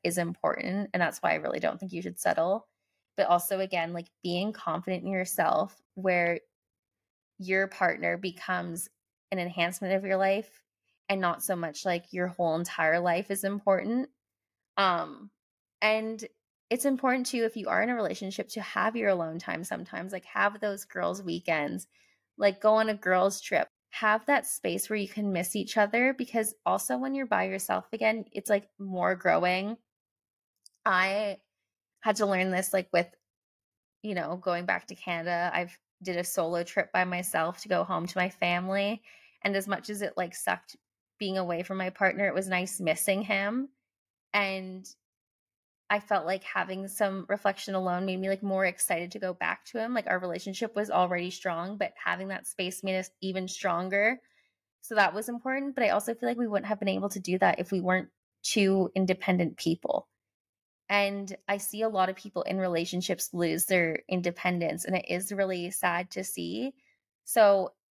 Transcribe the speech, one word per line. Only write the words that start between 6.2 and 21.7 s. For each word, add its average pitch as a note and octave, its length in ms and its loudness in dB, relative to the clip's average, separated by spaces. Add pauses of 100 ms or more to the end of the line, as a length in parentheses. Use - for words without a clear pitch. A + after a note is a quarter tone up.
your F#3+ 300 2
partner E3+ 500 0
becomes F3 720 -6 (420)
an F#3+ 60 -2
enhancement F3+ 560 -2
of F#3+ 100 2
your F#3+ 140 0
life G3 460 0 (460)
and G3 120 0
not F3 220 0
so F#3+ 120 -2
much, E3+ 300 -6
like, F3 260 -2
your F3+ 140 -2
whole F3 300 0
entire E3+ 440 2
life F3 300 0
is G3 140 -2
important. G3+ 680 2 (680)
Um, F3+ 520 0 (500)
and A3 460 0 (460)
it's B3 140 0
important B3+ 420 2
too, A#3 160 0
if A3+ 120 -2
you G#3 140 -6
are F#3 140 4
in A#3 80 0
a B3 40 -2
relationship, G3 540 -4
to A3 120 -8
have G#3 340 -2
your A3 140 2
alone E3 280 0
time F3 260 -6
sometimes, F#3 480 -8
like, F#3 140 -10
have G#3 340 0
those G3+ 260 -4
girls' F3+ 360 -4
weekends, E3+ 640 -2 (500)